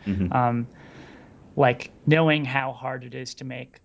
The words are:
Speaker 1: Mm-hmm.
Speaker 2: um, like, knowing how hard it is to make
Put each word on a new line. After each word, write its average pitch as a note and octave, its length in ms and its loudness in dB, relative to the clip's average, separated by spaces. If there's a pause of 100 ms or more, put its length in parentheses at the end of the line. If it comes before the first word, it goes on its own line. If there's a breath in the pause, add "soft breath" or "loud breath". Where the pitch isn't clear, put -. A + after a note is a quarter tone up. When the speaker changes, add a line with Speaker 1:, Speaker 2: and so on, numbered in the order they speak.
Speaker 1:
Mm-hmm. F#2 260 0
Speaker 2:
um, A#2+ 360 0 (880 loud breath)
like, B2+ 340 2 (160)
knowing D3+ 380 4
how C3+ 280 -2
hard C3 320 -10
it B2 100 -16
is C3 200 -10
to C3+ 100 -14
make C3 400 -12